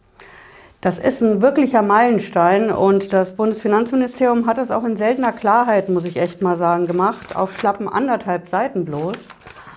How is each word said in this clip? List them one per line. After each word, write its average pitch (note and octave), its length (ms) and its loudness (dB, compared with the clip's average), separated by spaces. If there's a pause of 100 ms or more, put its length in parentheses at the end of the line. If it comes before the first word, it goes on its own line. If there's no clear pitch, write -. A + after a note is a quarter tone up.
(800)
Das F3+ 200 -2
ist C4 220 0
ein G#3+ 200 2
wirklicher C4 400 2
Meilenstein G#3 920 2
und G3 420 2
das F#3 220 0
Bundesfinanzministerium A#3 1120 0
hat A3+ 140 0
das B3 100 -4
auch A3+ 140 -2
in A3+ 120 -2
seltener A#3 360 0
Klarheit, A3 580 2
muss F3 160 0
ich F3 120 -6
echt F3 260 -2
mal F3 140 0
sagen, F3 280 0
gemacht, F3+ 500 -2
auf F#3+ 220 -4
schlappen G3+ 300 -2
anderthalb G3+ 580 -4
Seiten G#3 400 -4
bloß. D3+ 320 -6 (600)